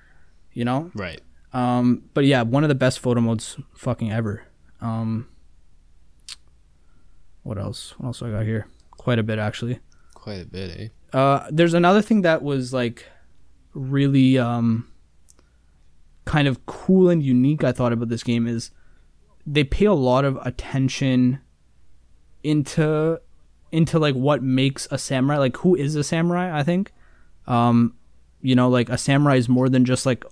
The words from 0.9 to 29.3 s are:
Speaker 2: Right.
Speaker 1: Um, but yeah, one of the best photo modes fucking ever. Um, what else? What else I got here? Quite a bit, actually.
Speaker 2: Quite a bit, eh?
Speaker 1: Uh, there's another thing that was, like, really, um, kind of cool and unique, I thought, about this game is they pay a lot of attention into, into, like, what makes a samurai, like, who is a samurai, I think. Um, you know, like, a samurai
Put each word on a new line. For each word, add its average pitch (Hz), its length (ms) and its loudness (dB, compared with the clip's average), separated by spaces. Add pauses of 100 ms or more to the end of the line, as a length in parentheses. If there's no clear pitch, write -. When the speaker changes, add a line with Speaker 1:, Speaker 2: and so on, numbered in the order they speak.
Speaker 2:
Right. 92 280 -10 (320)
Speaker 1:
Um, 123 500 0 (100)
but 143 120 2
yeah, 135 160 4
one 123 220 0
of 151 60 2
the 139 60 2
best 127 240 0
photo 120 220 0
modes 113 360 -2 (160)
fucking 117 380 -6
ever. 107 320 -4 (380)
Um, 113 460 -6 (2250)
what 101 140 -10
else? 104 400 -12
What 131 100 -10
else 120 140 -10
I 120 100 -10
got 107 140 -4
here? 110 220 -4 (240)
Quite 120 280 -4
a 110 40 0
bit, 110 160 -4
actually. 117 400 -6 (340)
Speaker 2:
Quite 98 280 -14
a 82 40 -14
bit, 90 340 -12
eh? - 380 -12
Speaker 1:
Uh, 139 320 2
there's 165 240 2
another 175 280 4
thing 214 200 2
that 160 220 2
was, 135 280 -4
like, 123 360 -4 (680)
really, 135 640 2
um, 117 500 0 (1400)
kind 147 220 2
of 131 200 -4
cool 185 420 2
and 165 140 2
unique, 135 400 2
I 131 80 2
thought, 120 200 -2
about 117 180 -4
this 127 140 -6
game 117 220 -2
is 117 240 -6 (800)
they 147 160 0
pay 160 220 0
a 208 80 4
lot 131 300 2
of 135 200 -2
attention 127 960 -2 (1040)
into, 156 760 0 (520)
into, 165 260 0
like, 151 160 2
what 131 300 0
makes 131 480 0
a 135 80 -4
samurai, 139 380 0
like, 135 200 0
who 185 180 2
is 143 200 -2
a 147 80 0
samurai, 175 520 -2
I 151 60 0
think. 175 300 -2 (560)
Um, 120 480 2 (460)
you 127 120 0
know, 127 160 4
like, 123 200 2
a 127 80 -2
samurai 139 400 2